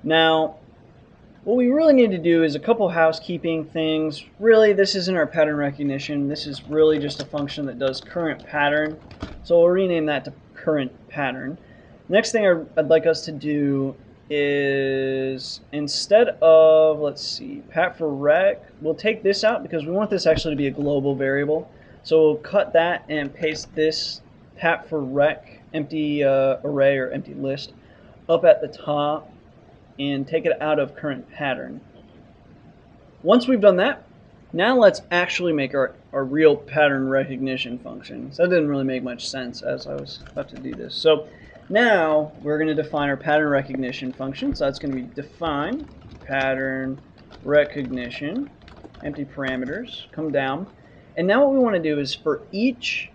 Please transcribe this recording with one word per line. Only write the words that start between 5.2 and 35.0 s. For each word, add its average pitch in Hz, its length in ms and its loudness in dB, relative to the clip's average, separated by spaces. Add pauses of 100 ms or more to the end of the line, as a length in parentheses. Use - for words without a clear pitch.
pattern 151 300 2
recognition. 143 720 -4
This 147 200 -6
is 139 180 -12
really 156 340 4
just 143 240 -6
a 139 40 -10
function 143 400 -8
that 120 120 -10
does 135 220 -4
current 165 460 -6
pattern. 151 520 -2 (460)
So 170 140 4
we'll 170 100 6
rename 180 380 0
that 143 180 -2
to 139 80 -12 (220)
current 143 360 -2 (200)
pattern. 139 480 -6 (500)
Next 214 240 2
thing 214 140 2
I, 165 160 4 (180)
I'd 143 80 -2
like 160 180 4
us 165 200 0
to 160 60 -10
do 143 640 -2 (360)
is 135 1300 -2 (100)
instead 170 600 2 (100)
of, 156 580 8
let's 143 240 -4
see, 139 460 -12
pat 170 300 -2
for 160 100 -4
rec, 147 560 2 (160)
we'll 151 140 -2
take 214 280 -4
this 196 220 0
out 226 180 0
because 156 220 -6
we 165 80 -6
want 202 160 -2
this 185 180 -2
actually 156 280 2
to 139 40 -4
be 143 100 0
a 127 40 -2
global 143 420 -2
variable. 139 560 -2 (340)
So 160 180 4
we'll 151 140 4
cut - 360 -2
that 165 380 2
and 143 220 -4
paste 156 420 -8
this 156 480 -4 (340)
pat 170 320 -2
for 156 140 -4
rec 143 500 -2 (220)
empty, 147 500 -4
uh, 135 400 2
array 139 320 2
or 131 140 -4
empty 135 240 -10
list 139 400 -8 (560)
up 170 160 2
at 160 160 6
the 151 60 -6
top 147 600 -4 (680)
and 139 280 -4
take 160 200 -2
it - 160 0
out 151 160 0
of 135 180 -4
current 135 340 -8
pattern. 135 480 -8 (1400)
Once 233 240 4
we've 254 140 2
done 190 160 8
that, 208 260 0 (520)
now 214 200 2
let's 214 360 4